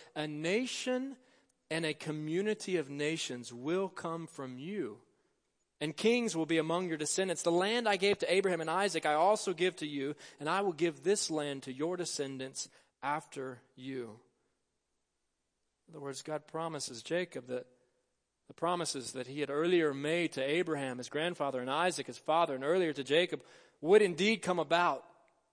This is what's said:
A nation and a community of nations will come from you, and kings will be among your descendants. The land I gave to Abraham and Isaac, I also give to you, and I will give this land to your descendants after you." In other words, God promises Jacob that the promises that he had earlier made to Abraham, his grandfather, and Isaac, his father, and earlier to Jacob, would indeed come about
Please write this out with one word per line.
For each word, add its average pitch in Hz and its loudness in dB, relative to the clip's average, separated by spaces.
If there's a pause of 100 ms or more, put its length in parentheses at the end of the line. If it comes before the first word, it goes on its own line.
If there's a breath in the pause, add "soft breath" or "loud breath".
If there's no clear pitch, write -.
(140 loud breath)
A 151 -4
nation 247 -2 (560 soft breath)
and 165 -2
a 151 -2
community 170 -4
of 139 -4
nations 143 -4
will 165 -2
come 165 -8
from 127 -12
you, 151 -6 (840)
and 151 -4
kings 226 2
will 160 2
be 160 2
among 170 0
your 160 -4
descendants. 165 -2
The 175 4
land 214 2
I 202 4
gave 196 2
to - 0
Abraham 185 2
and 160 -4
Isaac, 170 0
I 151 4
also 196 4
give 180 0
to 156 -6
you, 143 -4 (240 loud breath)
and 147 -4
I 190 2
will 196 0
give 147 0
this 196 2
land 147 -2
to 135 -10
your 160 -2
descendants 135 -6 (360 soft breath)
after 135 -6 (140)
you." 127 -10 (1700)
In 160 -20
other 156 -12
words, 135 -10
God 151 -8
promises 156 -8
Jacob 165 -4
that 127 -6 (800)
the - -20
promises 165 -2
that 127 -8
he 139 -10
had 139 -2
earlier 160 4
made 151 0
to 131 -4
Abraham, 143 0
his 123 -8
grandfather, 147 -2
and 127 -4
Isaac, 160 0
his 120 -12
father, 156 2
and 131 -6
earlier 165 4
to 135 -4
Jacob, 160 2 (360 loud breath)
would 202 8
indeed 190 4
come 180 0
about 160 2 (480)